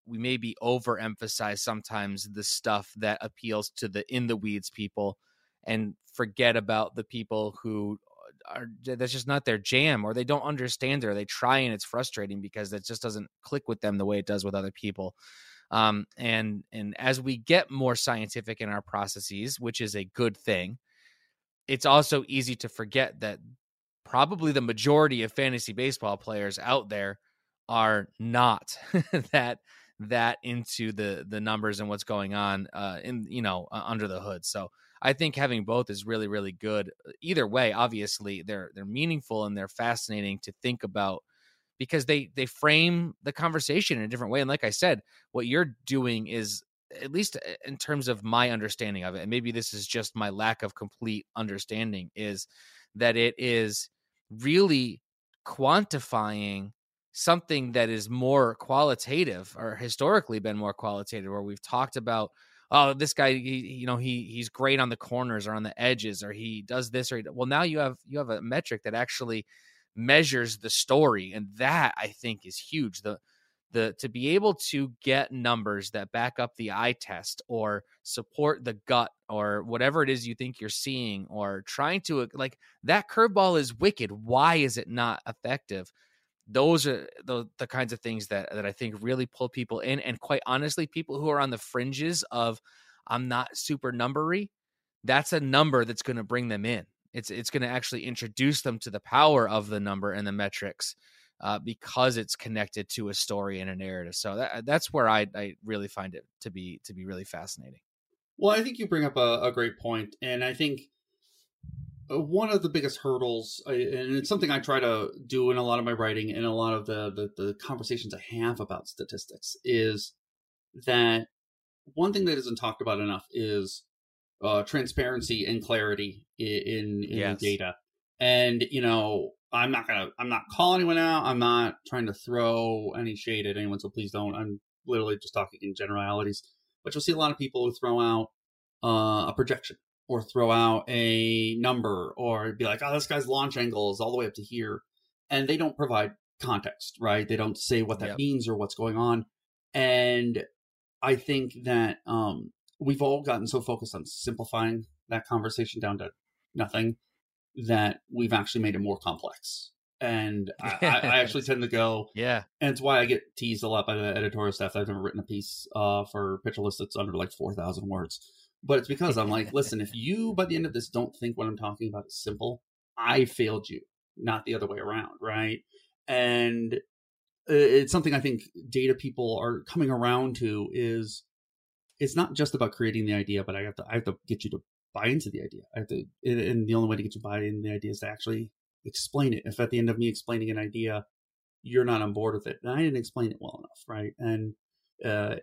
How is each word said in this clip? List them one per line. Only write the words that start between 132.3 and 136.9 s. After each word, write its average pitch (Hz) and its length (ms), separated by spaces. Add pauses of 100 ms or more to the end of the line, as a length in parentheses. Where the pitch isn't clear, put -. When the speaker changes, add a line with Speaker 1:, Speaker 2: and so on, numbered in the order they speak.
Speaker 2:
any 113 240
shade 107 300
at 101 120
anyone, 101 220
so 101 100
please 104 220
don't. 104 240
I'm 107 260 (240)
literally 107 360
just - 120
talking 98 280
in 98 140
generalities. 101 680 (400)
But - 100